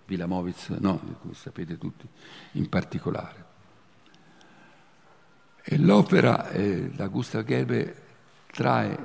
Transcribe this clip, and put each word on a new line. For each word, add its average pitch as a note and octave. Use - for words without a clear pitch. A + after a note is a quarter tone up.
Wilamowitz, F2+
no, F2+
come E2
sapete E2
tutti, -
in -
particolare. -
E -
l'opera, D3
eh, F#2+
da -
Gustav A2+
Gerber B2
trae, A#2+